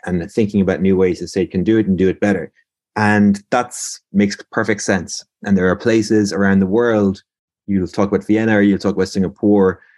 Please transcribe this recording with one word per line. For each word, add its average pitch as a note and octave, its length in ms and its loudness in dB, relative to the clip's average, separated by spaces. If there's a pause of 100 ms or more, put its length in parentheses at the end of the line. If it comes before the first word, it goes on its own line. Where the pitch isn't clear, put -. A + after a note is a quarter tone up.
and F2+ 220 -4
thinking G#2 320 -2
about F2+ 220 -2
new F#2+ 140 2
ways F2+ 240 0
the F2 80 -10
state F#2 240 -4
can F#2 100 -2
do A2 160 2
it G#2+ 80 0
and F#2+ 100 0
do F#2 120 2
it - 100 -2
better. F#2 320 -2 (440)
And G#2 560 2
that's, - 500 -4 (120)
makes G2+ 240 0 (160)
perfect G#2+ 300 -2
sense. F#2 420 -4 (220)
And G2+ 100 2
there F#2+ 100 2
are F#2 100 2
places A2 540 0
around G2 300 2
the F#2+ 60 2
world, G#2 560 0 (440)
you'll G2 200 -2
talk G2 220 -2
about G2+ 180 -2
Vienna A2 300 2
or G#2 40 2
you'll G2+ 180 4
talk F#2+ 160 -2
about F#2+ 140 -2
Singapore, G2 720 0 (180)